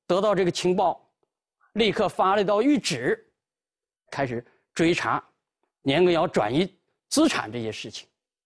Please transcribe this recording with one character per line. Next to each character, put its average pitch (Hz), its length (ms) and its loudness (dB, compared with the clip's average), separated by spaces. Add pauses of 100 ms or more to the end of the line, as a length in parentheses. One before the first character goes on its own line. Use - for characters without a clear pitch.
得 180 140 0
到 208 160 2
这 190 80 2
个 175 80 2
情 180 240 0
报， 185 340 -2 (640)
立 214 180 2
刻 190 180 0
发 190 260 2
了 214 60 2
一 196 40 -2
道 208 160 2
谕 285 160 2
旨， 143 480 -4 (840)
开 143 160 -4
始 120 180 -8 (280)
追 165 200 2
查 123 300 -2 (580)
年 143 220 2
羹 180 100 4
尧 165 140 0
转 117 260 -2
移 180 240 -2 (300)
资 302 220 2
产 - 200 -4
这 120 120 -8
些 110 100 -6
事 - 180 -12
情。 - 180 -16 (380)